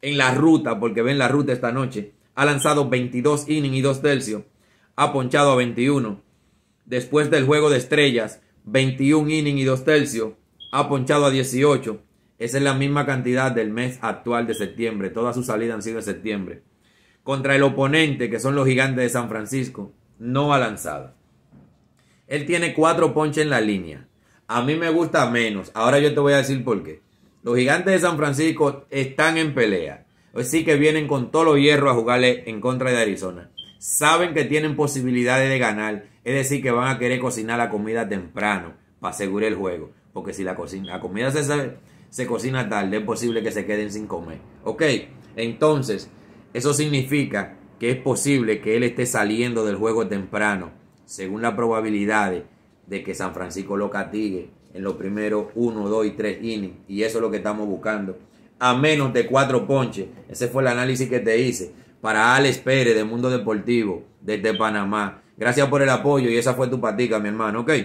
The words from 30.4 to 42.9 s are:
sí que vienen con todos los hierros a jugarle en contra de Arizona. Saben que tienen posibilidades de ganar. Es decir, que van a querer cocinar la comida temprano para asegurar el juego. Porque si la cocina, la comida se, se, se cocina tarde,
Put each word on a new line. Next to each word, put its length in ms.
sí 200
que 120
vienen 320
con 240
todos 140
los 120
hierros 320
a 60
jugarle 500
en 140
contra 320
de 60
Arizona. 520
Saben 520
que 120
tienen 320
posibilidades 760
de 80
ganar. 460
Es 100
decir, 300
que 80
van 240
a 20
querer 220
cocinar 400
la 120
comida 380
temprano 680
para 120
asegurar 360
el 80
juego. 340
Porque 200
si 120
la 100
cocina, 380
la 80
comida 320
se, 100
se, 300
se 200
cocina 400
tarde, 300